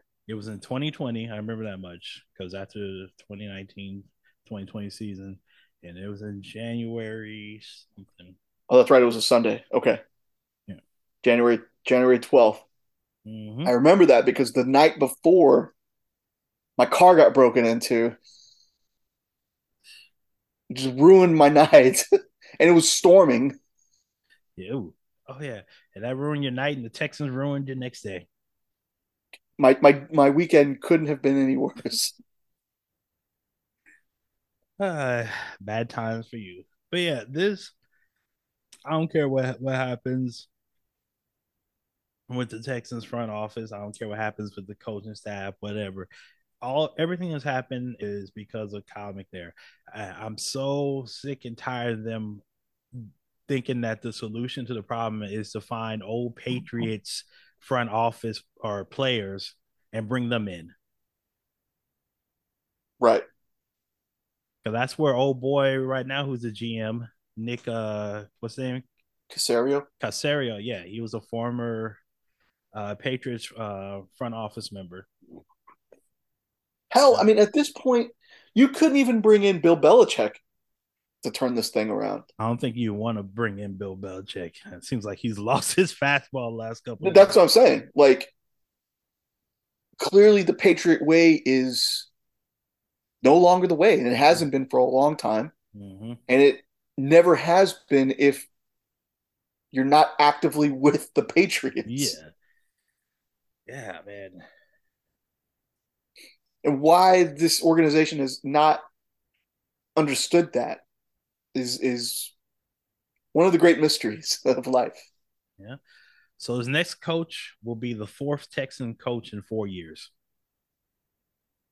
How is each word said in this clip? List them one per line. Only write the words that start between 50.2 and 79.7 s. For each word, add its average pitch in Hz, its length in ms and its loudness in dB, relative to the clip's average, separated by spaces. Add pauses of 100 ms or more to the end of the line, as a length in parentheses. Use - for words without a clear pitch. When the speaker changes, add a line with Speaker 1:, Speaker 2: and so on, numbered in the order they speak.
Speaker 1:
so 139 680 -6
sick - 400 -16
and 117 120 -14
tired 120 400 -8
of 110 60 -14
them 110 380 -12 (1080)
thinking 127 340 -6
that 113 200 -8
the 117 100 -10
solution 120 540 -12
to 123 80 -10
the 107 80 -10
problem 110 400 -8
is 104 300 -12
to 107 80 -12
find 110 420 -10
old 117 320 -10
Patriots 117 880 -10 (360)
front 120 300 -4
office 113 520 -6 (140)
or 101 280 -10
players 107 720 -8 (380)
and 110 160 -10
bring 123 200 -6
them 113 200 -6
in. 85 220 -16 (2250)
Speaker 2:
Right. 113 240 2 (1400)
Speaker 1:
'Cause 110 80 -8
that's 123 260 -6
where 147 160 0
old 131 260 -2
boy 135 360 0
right 131 300 -6
now, 139 180 -6
who's 127 180 -8
the 117 80 -8
G 113 280 -10
M, 113 300 -8 (280)
Nick, 120 320 -10
uh, 107 560 -8 (160)
what's 113 160 -14
his 131 80 -10
name? 127 180 -10 (480)
Speaker 2:
Caserio? 135 560 -2 (160)
Speaker 1:
Caserio, 131 580 -6
yeah. 107 220 -10
He 101 180 -14
was 117 140 -12
a 110 60 -10
former, 117 800 -8 (720)
uh, 104 240 -12
Patriots, 127 560 -12
uh, 98 480 -14 (160)
front 120 180 -12
office 110 380 -14
member. 92 340 -20 (1800)
Speaker 2:
Hell, 262 240 6
Speaker 1:
So - 60 0
Speaker 2:
I 208 40 2
mean, 214 140 4
at 208 140 4
this 294 180 0
point, 240 400 -2 (440)
you 269 140 6
couldn't 277 280 0
even 247 240 2
bring 214 240 4
in 190 160 0
Bill 165 160 4